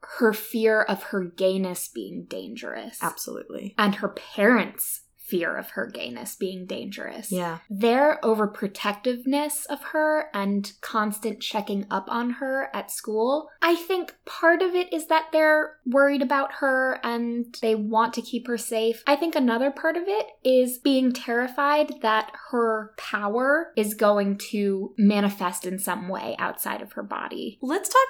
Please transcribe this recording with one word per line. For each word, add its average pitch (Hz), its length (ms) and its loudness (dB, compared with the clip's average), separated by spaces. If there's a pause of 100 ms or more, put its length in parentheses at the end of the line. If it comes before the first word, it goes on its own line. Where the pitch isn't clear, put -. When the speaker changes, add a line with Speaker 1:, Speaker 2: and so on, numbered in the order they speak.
(180)
Speaker 1:
her 220 140 6
fear 220 500 2
of - 220 -2
her 190 200 -4
gayness 185 640 0
being 107 400 -10
dangerous. 101 720 -10
Speaker 2:
Absolutely. - 760 -10
Speaker 1:
And 202 200 2
her - 140 -4
parents' - 920 0 (260)
fear 165 300 -2
of - 140 -10
her - 160 -6
gayness - 500 -12
being 185 300 -6
dangerous. - 640 -10
Speaker 2:
Yeah. 175 260 -4 (120)
Speaker 1:
Their 240 520 2
overprotectiveness 226 1500 -2
of 285 120 -8 (100)
her 311 420 2
and 202 360 0 (100)
constant 214 600 -4
checking 202 500 -4
up 196 180 -2
on 240 220 -2
her 262 440 -4
at 196 160 -8
school, 240 580 -2 (140)
I 339 120 6
think 359 400 -2 (120)
part 339 360 4
of 359 120 2
it 359 180 0
is 320 160 -4
that 320 240 2
they're 311 440 4 (100)
worried 277 360 4
about 277 380 0
her 262 420 2
and 233 600 -2
they 220 120 4
want 220 400 2
to 233 80 -4
keep 233 240 -8
her 240 120 -2
safe. 226 480 -2
I 285 100 6
think 320 180 -2
another 254 360 2
part 320 260 -2
of 349 100 -2
it 403 200 0 (180)
is 254 340 4
being 262 340 4
terrified 254 880 0
that 220 280 2 (200)
her 220 480 0
power 247 800 0
is 214 180 0
going 208 440 4 (120)
to 196 480 -2
manifest 202 640 4
in 185 140 -4
some 180 300 -4
way 175 300 -6
outside - 440 -6
of 202 100 -16
her - 100 -8
body. - 600 -8
Speaker 2:
Let's 285 260 -2
talk 523 220 4